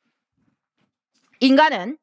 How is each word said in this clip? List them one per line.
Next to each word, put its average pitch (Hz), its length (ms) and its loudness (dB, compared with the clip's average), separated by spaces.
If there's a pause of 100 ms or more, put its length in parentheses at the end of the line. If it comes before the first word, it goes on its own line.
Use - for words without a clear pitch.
(1400)
인간은 269 640 0